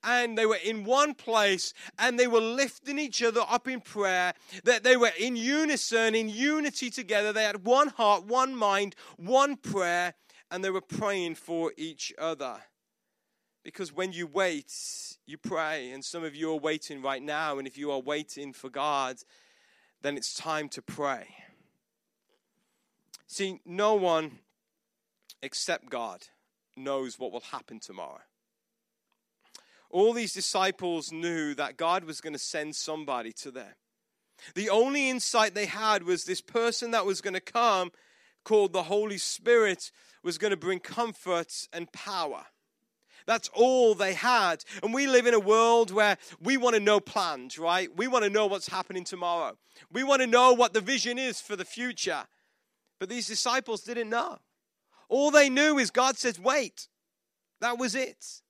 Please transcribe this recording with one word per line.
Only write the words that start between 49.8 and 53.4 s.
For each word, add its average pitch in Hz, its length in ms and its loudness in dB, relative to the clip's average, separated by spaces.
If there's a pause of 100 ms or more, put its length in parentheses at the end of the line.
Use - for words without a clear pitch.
We 240 140 -4
wanna 269 220 4
know 247 260 8
what 233 220 4
the 214 80 0
vision 240 360 -2
is 262 220 -6
for 208 160 -10
the 175 80 -8
future. 190 640 -6 (720)
But 190 80 -8
these 233 180 -6
disciples 233 540 -2